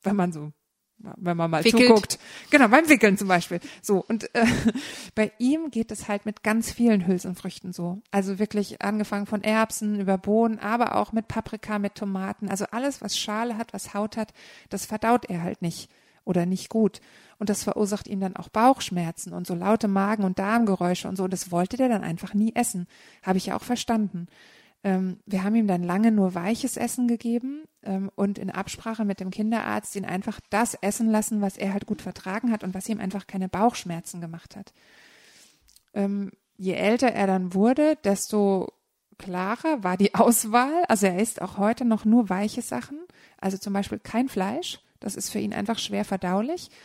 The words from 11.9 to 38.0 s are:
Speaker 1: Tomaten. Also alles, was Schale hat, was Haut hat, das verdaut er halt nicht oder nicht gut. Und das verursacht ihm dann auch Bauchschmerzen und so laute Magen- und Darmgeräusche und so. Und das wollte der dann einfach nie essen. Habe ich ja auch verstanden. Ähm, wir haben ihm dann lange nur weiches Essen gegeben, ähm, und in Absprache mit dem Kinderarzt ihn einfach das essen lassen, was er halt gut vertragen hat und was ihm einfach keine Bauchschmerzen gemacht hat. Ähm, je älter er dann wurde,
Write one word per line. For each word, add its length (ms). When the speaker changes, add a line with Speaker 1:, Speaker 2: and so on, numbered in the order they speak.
Speaker 1:
Tomaten. 520
Also 240
alles, 300
was 180
Schale 380
hat, 160
was 200
Haut 220
hat, 160
das 160
verdaut 400
er 180
halt 180
nicht 300
oder 220
nicht 240
gut. 320
Und 100
das 140
verursacht 440
ihm 120
dann 160
auch 120
Bauchschmerzen 840
und 140
so 80
laute 320
Magen- 360
und 140
Darmgeräusche 720
und 80
so. 80
Und 100
das 180
wollte 260
der 120
dann 140
einfach 320
nie 200
essen. 300
Habe 160
ich 80
ja 100
auch 60
verstanden. 640
Ähm, 420
wir 180
haben 120
ihm 100
dann 160
lange 300
nur 240
weiches 420
Essen 300
gegeben, 560
ähm, 320
und 220
in 140
Absprache 520
mit 160
dem 120
Kinderarzt 640
ihn 100
einfach 340
das 240
essen 340
lassen, 320
was 160
er 160
halt 140
gut 160
vertragen 480
hat 120
und 120
was 120
ihm 120
einfach 260
keine 240
Bauchschmerzen 720
gemacht 340
hat. 180
Ähm, 380
je 160
älter 340
er 200
dann 260
wurde, 500